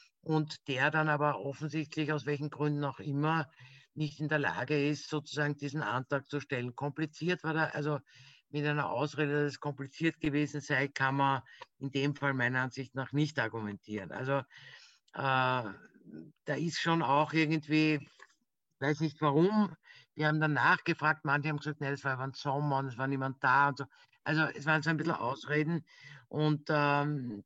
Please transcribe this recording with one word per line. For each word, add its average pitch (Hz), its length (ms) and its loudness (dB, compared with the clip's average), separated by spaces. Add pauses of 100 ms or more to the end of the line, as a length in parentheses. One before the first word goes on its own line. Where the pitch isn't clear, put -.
(200)
und 156 480 -2
der 135 220 2
dann 156 180 4
aber 147 320 2
offensichtlich, 151 720 -4
aus 147 140 -2
welchen 147 240 -2
Gründen 147 340 0
auch 135 140 -4
immer, 147 500 0 (460)
nicht 151 260 -6
in 151 80 -2
der 151 100 2
Lage 135 500 0
ist, 147 200 -4
sozusagen 147 480 -2
diesen 143 240 -6
Antrag 131 480 -2
zu 147 120 -4
stellen. 123 360 -4
Kompliziert 156 680 -4
war 156 120 -2
da, 160 140 2
also 147 320 -2 (500)
mit 147 160 -2
einer 147 240 0
Ausrede, 143 540 0
dass 139 100 -2
es - 60 -16
kompliziert 147 600 -4
gewesen 147 400 0
sei, 139 280 0
kann 135 280 0
man 139 240 2 (380)
in 135 120 -6
dem 139 240 0
Fall 139 200 0
meiner 127 260 0
Ansicht 127 340 -6
nach 131 180 -6
nicht 147 260 2
argumentieren. 107 760 -4
Also, 131 300 -2 (720)
äh, 127 580 0 (720)
da 147 100 -4
ist 156 240 -4
schon 165 240 2
auch 147 300 2
irgendwie, 156 760 2 (760)
weiß 147 200 0
nicht 156 220 -2
warum, 170 520 4 (400)
wir 151 140 2
haben 151 120 4
dann 156 140 4
nachgefragt, 151 680 2
manche 143 240 2
haben 147 100 -2
gesagt, 151 220 -6
"Nee, 139 100 -2
das 139 140 -4
war 135 100 0
über 131 120 -4
den 135 80 -8
Sommer 143 440 0
und 135 100 -2
es 117 100 -8
war 135 80 0
niemand 135 360 -2
da" 139 260 6
und 135 100 -2
so. 135 60 -6 (400)
Also 156 180 2 (120)
es 139 120 -8
waren 156 160 2
so 156 80 0
ein 160 60 2
bisschen 160 160 0
Ausreden 151 760 -2 (420)
und, 151 400 0
ähm, 143 760 0